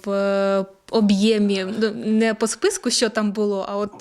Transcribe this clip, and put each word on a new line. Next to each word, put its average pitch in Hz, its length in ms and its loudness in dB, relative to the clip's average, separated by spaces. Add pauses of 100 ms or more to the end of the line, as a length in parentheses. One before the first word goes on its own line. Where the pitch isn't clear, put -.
в 196 600 0 (240)
об'ємі? 202 760 2 (120)
Ну, 220 160 0
не 220 400 0
по 226 120 -2
списку, 359 440 -2
що 233 200 0
там 214 220 -2
було, 202 360 -2
а 202 80 -6
от 208 240 -4